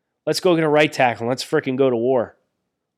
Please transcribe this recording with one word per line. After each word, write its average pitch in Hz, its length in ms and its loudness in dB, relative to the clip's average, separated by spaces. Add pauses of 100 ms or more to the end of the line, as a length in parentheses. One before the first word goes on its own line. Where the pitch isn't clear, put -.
(260)
Let's 151 140 -2
go 175 160 4
get 160 80 0
a 151 40 0
right 151 240 2
tackle. 117 360 0
Let's 131 160 -4
frickin' 139 320 -2
go 135 120 2
to 123 80 0
war. 117 380 -2 (640)